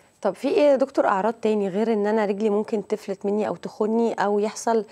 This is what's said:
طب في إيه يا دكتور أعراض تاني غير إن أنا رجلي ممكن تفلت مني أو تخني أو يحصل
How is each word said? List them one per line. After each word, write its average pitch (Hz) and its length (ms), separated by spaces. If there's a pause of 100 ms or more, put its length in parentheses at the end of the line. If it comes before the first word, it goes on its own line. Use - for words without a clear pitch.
(200)
طب 202 140
في - 120
إيه - 140
يا 294 140
دكتور 269 320
أعراض 208 260
تاني 214 360
غير 220 240
إن 202 140
أنا 214 180
رجلي 208 240
ممكن 208 380
تفلت 202 380
مني 208 220
أو 180 80
تخني 220 580
أو 208 260
يحصل 214 520